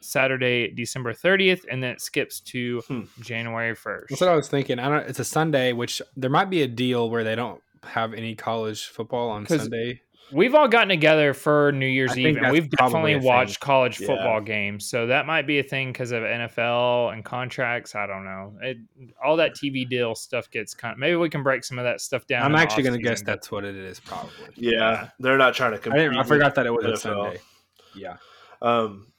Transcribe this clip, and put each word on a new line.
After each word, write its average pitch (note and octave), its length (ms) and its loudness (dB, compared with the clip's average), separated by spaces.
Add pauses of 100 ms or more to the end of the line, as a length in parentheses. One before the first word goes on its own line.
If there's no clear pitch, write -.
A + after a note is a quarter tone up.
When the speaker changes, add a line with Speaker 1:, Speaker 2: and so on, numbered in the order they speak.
Speaker 1:
Saturday, B2+ 720 0
December A#2+ 420 -6
thirtieth, F#3 560 2
and C3 140 -4
then B2 80 -4
it - 100 -12
skips - 380 -4
to A#2+ 480 -6
Speaker 2:
Hmm. B2+ 140 -6 (200)
Speaker 1:
January A2+ 540 -6
first. G2 340 -10
Speaker 3:
That's C#3 120 -4
what F3+ 80 6
I F3 60 6
was D3 120 0
thinking. C3+ 320 -2
I B2+ 100 -2
don't, D3 200 0
it's C3 100 -8
a A#2+ 60 -4
Sunday, C#3+ 480 0
which A#2+ 280 -4 (140)
there C3 140 -2
might F3+ 200 2
be F3+ 120 0
a C3+ 60 2
deal A#2+ 420 0
where A2+ 160 -2
they A2 100 -2
don't A2+ 260 -6 (220)
have A2+ 300 -4
any A2+ 200 -8
college A2 520 -4
football A#2+ 460 -4
on G#2 140 -8
Speaker 1:
'Cause D#3 160 0
Speaker 3:
Sunday. A#2 380 -6 (320)
Speaker 1:
we've B3 240 4
all D4+ 140 6
gotten A3+ 180 6
together D#3 460 6
for D3 400 4
New C3+ 140 0
Year's C3 240 2
Speaker 3:
I C3 80 -2
Speaker 1:
Eve, B2+ 40 2
Speaker 3:
think D3+ 140 4
Speaker 1:
and A#2+ 80 0
Speaker 3:
that's B2+ 80 4
Speaker 1:
we've D#3 180 2
Speaker 3:
probably C3 220 4
Speaker 1:
definitely D#3+ 200 2
Speaker 3:
a C#3+ 60 2
thing. B2+ 80 2
Speaker 1:
watched B2 320 4
college C3 400 2
Speaker 2:
Yeah. G2 80 -6
Speaker 1:
football A2 320 0
games. G#2 480 -6
So A#2 200 -2
that C3 180 2
might D#3 220 -2
be D3 120 2
a C3 40 0
thing C3+ 280 -6
'cause B2 200 -8
of A2+ 120 -2
N A2+ 180 -4
F A#2 160 -8
L A#2+ 520 2
and G#2+ 160 -10
contracts. B2 680 -6
I G#2 120 -4
don't G2 160 -10
know. F#2+ 380 -14
It, B2+ 160 -8 (440)
all D3 160 2
that D#3 180 0
T C#3+ 140 -6
V C3 140 -4
deal A#2+ 320 -2
stuff - 360 -8
gets A2 220 -8
kind A2+ 200 -10
of, G#2+ 60 -14
maybe D#3+ 180 2
we E3+ 120 0
can D3 140 -4
break C3 220 0
some B2+ 140 -10
of B2 40 -4
that A#2+ 160 -2
stuff - 280 -6
down B2 160 0
Speaker 3:
I'm C#3+ 80 4
Speaker 1:
in D3+ 60 4
the D#3+ 40 6
Speaker 3:
actually C#3+ 220 2
gonna B2 160 0
guess A#2 140 0
Speaker 1:
off-season, G2+ 120 -6
but A2 80 -2
Speaker 3:
that's - 180 -10
what G2+ 140 -6
it G2 100 -8
is, F#2+ 240 -12
probably. - 300 -12 (260)
Speaker 2:
Yeah, A#2 160 -2
Speaker 1:
Yeah. A2+ 380 2 (100)
Speaker 2:
they're C3 180 4
not B2+ 160 6
trying B2 180 0
to G#2 60 -4
Speaker 3:
I - 20 -10 (180)
didn't, D3+ 160 2
Speaker 2:
compete A#2+ 60 0
Speaker 3:
I C3 40 2
forgot C#3+ 240 6
Speaker 2:
with C3+ 80 2
Speaker 3:
that C3 100 2
it A#2 80 0
was A2+ 120 0
a - 40 2
Speaker 2:
N A2+ 40 0
F G#2+ 120 -6
L. G2+ 200 -2
Speaker 3:
Sunday. F#2 140 -8 (560)
Yeah. F#2 220 -14 (440)
Speaker 2:
Um, A2+ 460 0 (120)